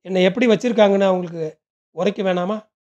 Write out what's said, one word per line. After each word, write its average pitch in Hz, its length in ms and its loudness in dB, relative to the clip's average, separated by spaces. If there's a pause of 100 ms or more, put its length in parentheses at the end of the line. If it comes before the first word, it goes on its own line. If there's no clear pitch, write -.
என்னை 185 220 0
எப்படி 220 240 2
வச்சிருக்காங்கன்னு 208 540 2
அவங்களுக்கு 175 600 -4 (340)
உரைக்க 196 280 -4
வேணாமா? 185 460 -4 (220)